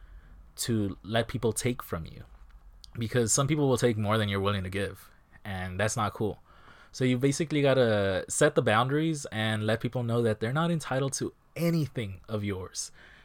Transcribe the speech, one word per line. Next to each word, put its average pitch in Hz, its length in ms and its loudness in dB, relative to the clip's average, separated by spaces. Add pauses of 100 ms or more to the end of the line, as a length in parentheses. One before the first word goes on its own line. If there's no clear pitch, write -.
(540)
to 107 480 -2
let 113 260 -2
people 110 240 -2
take 127 300 -4
from 82 240 -8
you. - 180 -18 (760)
Because 117 340 0
some 139 140 2
people 147 240 2
will 120 80 4
take 120 180 2
more 107 220 2
than 107 100 2
you're 98 120 0
willing 98 240 0
to 92 60 -6
give, 95 380 -6 (380)
and 92 340 -6
that's 107 160 0
not 107 160 0
cool. 101 300 -4 (520)
So 131 120 -2
you 127 100 4
basically 143 460 0
gotta 110 680 4
set - 260 4
the - 60 4
boundaries 139 720 2
and 110 340 -2
let 110 140 2
people 127 220 -4
know 117 200 0
that 110 180 2
they're 113 120 -2
not 165 180 0
entitled 135 440 -2
to - 180 -4 (240)
anything 147 720 -2
of 107 160 -4
yours. 92 480 -6 (320)